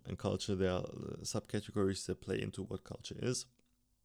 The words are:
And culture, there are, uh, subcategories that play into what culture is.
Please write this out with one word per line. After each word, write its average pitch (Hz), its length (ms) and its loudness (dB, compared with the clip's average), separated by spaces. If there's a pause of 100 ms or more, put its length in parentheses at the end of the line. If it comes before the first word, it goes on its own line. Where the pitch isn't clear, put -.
And 92 100 -4
culture, 101 380 2
there 92 180 6
are, 92 120 2
uh, - 380 -6
subcategories 101 840 2
that - 160 -2
play 104 180 0
into 98 220 -2
what - 220 -6
culture - 360 -8
is. 127 240 0 (600)